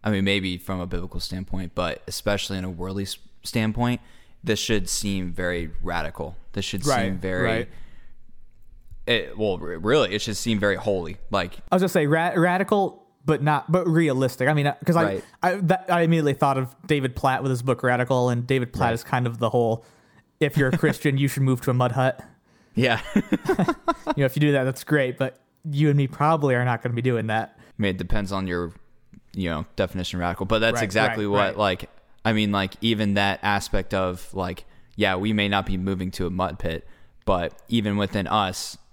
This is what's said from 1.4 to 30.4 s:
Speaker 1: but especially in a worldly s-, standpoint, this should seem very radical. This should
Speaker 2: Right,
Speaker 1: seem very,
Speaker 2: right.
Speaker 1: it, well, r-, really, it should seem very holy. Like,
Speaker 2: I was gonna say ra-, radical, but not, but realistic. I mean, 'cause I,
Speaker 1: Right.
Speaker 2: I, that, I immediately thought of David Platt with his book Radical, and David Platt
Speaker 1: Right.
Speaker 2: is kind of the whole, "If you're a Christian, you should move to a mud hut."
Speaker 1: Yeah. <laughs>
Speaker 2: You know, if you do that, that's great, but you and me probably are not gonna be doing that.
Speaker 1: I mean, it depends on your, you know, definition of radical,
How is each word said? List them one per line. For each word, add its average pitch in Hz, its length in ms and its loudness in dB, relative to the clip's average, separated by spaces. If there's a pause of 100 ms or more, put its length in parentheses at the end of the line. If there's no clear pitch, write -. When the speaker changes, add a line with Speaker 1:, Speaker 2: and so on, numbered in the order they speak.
Speaker 1:
but 85 320 -4
especially 98 520 -4
in 90 60 -6
a 92 60 -6
worldly 95 340 -6
s-, - 140 -10 (240)
standpoint, 120 580 -2 (440)
this 107 140 0
should 101 300 0
seem 98 440 -2
very 87 380 -2 (120)
radical. 80 540 -4 (160)
This 101 120 -4
should 98 220 -4
Speaker 2:
Right, 123 200 2
Speaker 1:
seem 95 120 -4
very, 92 260 -2
Speaker 2:
right. 113 240 -2 (1400)
Speaker 1:
it, 113 320 0
well, 107 220 0
r-, 85 180 -6
really, 104 360 2
it 104 80 0
should 104 140 -4
seem 110 220 0
very 98 180 2
holy. 92 400 -2 (140)
Like, 92 280 -2 (120)
Speaker 2:
I - 40 2
was 185 80 4
gonna 190 60 2
say 160 180 2
ra-, 160 300 2
radical, 185 680 2 (200)
but 139 180 2
not, 147 280 2
but 175 180 2
realistic. 135 600 2
I 151 60 4
mean, 143 180 2 (120)
'cause 165 120 4
I, 170 80 4
Speaker 1:
Right. 98 200 -2 (180)
Speaker 2:
I, 180 140 2
that, 185 340 2
I 170 120 4
immediately 160 320 4
thought 135 240 2
of 127 160 -4 (120)
David 131 300 0
Platt 131 260 0
with 135 80 0
his 120 120 -2
book 123 200 0
Radical, 123 460 2
and 120 180 0
David 123 260 0
Platt 123 160 0
Speaker 1:
Right. 117 60 2
Speaker 2:
is 113 100 -6
kind 123 220 0
of 117 120 -4
the 113 120 0
whole, 117 340 2 (560)
"If 147 160 2
you're 139 120 4
a 160 100 0
Christian, 139 400 2
you 139 100 2
should 135 140 0
move 131 200 2
to - 80 0
a 123 40 2
mud 123 180 2
hut." 127 280 0 (540)
Speaker 1:
Yeah. 117 260 2 (140)
<laughs> 208 60 6 (960)
Speaker 2:
You 143 60 2
know, 135 40 4
if 127 100 0
you 147 40 0
do 147 120 4
that, 135 120 2
that's 131 200 -4
great, 139 340 0
but 131 200 -4 (320)
you 147 180 4
and 143 80 4
me 143 100 4
probably 147 480 2
are 123 100 2
not 123 180 0
gonna 120 120 -2
be 120 80 -2
doing 120 240 0
that. 110 320 -2
Speaker 1:
I - 240 -8
mean, 101 80 2
it 92 80 -2
depends 98 340 0
on 95 140 -2
your, 87 260 -2 (640)
you 92 160 -2
know, 82 160 -4 (100)
definition 92 420 -4
of 87 40 -4
radical, 90 240 -4